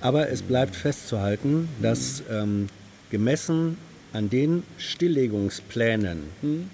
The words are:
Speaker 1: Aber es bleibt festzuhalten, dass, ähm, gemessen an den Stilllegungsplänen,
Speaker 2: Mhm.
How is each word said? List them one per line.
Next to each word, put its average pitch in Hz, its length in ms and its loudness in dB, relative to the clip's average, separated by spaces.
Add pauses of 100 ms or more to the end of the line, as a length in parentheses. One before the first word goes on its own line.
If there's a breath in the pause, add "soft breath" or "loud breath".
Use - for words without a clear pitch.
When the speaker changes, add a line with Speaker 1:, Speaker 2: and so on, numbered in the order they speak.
Speaker 1:
Aber 139 280 2
es 123 120 -2
bleibt 123 340 2
festzuhalten, 139 920 0 (120)
dass, 127 480 0
ähm, 104 380 0 (420)
gemessen 160 680 2 (360)
an 107 160 0
den 147 340 2 (140)
Stilllegungsplänen, 110 1500 0 (180)
Speaker 2:
Mhm. 160 320 -2